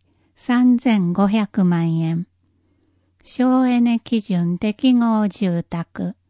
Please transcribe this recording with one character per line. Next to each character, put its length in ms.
三 420
千 340
五 140
百 380
万 340
円。 280
省 440
エ 140
ネ 180
基 220
準 380
適 360
合 340
住 360
宅 500